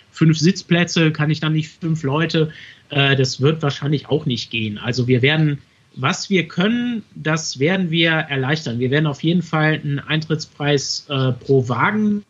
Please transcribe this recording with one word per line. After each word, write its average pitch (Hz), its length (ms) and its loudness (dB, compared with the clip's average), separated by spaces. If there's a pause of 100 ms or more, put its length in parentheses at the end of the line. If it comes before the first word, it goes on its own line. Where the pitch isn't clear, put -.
(120)
fünf 160 280 2
Sitzplätze, 170 720 2
kann 151 180 -2
ich 156 100 0
dann 156 140 -2
nicht 156 160 -2 (100)
fünf 160 240 -2
Leute? 160 480 0 (380)
Äh, 139 260 2
das 131 260 0
wird 156 220 2
wahrscheinlich 143 460 -2
auch 151 160 0
nicht 120 260 -4
gehen. 110 280 -4
Also 123 280 -2
wir 123 140 4
werden, 147 380 2 (360)
was 147 360 -2
wir 170 160 2
können, 233 560 -2 (120)
das 156 440 -4
werden 170 320 0
wir 165 200 2
erleichtern. 143 680 -2
Wir 123 120 0
werden 151 160 2
auf 143 160 -4
jeden 170 200 2
Fall 156 400 0
einen 143 160 -4
Eintrittspreis, 147 1080 -2
äh, 131 240 0
pro 131 360 2
Wagen 208 600 0